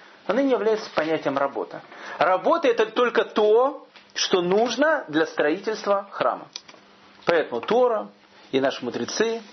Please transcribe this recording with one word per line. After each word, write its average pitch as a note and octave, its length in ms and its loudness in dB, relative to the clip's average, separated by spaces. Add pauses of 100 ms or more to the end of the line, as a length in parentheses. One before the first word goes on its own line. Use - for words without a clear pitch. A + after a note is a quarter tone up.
(260)
оно A3 140 0
не C#4 120 2
является G#3+ 400 0
понятием D#3 460 -2
"работа". C3 440 -4 (360)
Работа — F#3 520 2
это A3+ 160 2
только A3+ 400 0
то, A3+ 600 2 (280)
что - 280 0
нужно B3 680 2
для D3+ 160 2
строительства G3+ 840 -2
храма. - 360 -2 (800)
Поэтому D3 340 2
Тора A3 480 2 (460)
и C3+ 80 2
наши C3 240 -2
мудрецы D#3+ 560 -2 (120)